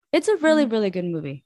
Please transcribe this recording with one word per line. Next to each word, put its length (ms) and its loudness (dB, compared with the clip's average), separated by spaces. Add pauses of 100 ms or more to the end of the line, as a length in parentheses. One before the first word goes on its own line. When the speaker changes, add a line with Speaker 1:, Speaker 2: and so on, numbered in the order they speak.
(140)
Speaker 1:
It's 160 0
a 80 2
really, 260 4
Speaker 2:
Mm-hmm. 80 -2
Speaker 1:
really 200 0
good 140 -4
movie. 400 -8